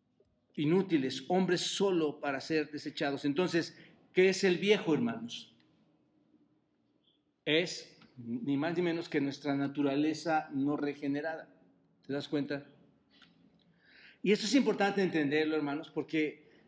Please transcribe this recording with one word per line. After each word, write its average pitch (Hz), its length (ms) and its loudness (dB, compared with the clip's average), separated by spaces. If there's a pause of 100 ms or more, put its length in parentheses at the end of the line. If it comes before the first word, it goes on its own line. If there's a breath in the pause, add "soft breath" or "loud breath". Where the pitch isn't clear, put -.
(560)
Inútiles, 156 720 0
hombres 175 340 2
solo 170 580 0
para 135 220 -4
ser 151 300 -2
desechados. 143 520 -4
Entonces, 151 540 0 (360 loud breath)
¿qué 185 160 6
es 185 140 0
el 180 140 4
viejo, 185 360 2
hermanos? 117 600 -4 (1900)
Es 165 500 -2 (220)
ni 120 400 -4
más 160 180 0
ni 175 60 0
menos 165 260 0
que 151 140 0
nuestra 139 340 -4
naturaleza 147 960 0
no 143 240 0
regenerada. 147 720 -4 (580)
¿Te - 60 -8
das 143 160 -4
cuenta? 143 380 -4 (1600 loud breath)
Y 185 120 4
esto 208 120 0
es 208 100 0
importante 202 460 2
entenderlo, 156 540 2
hermanos, 147 340 -2
porque - 800 -6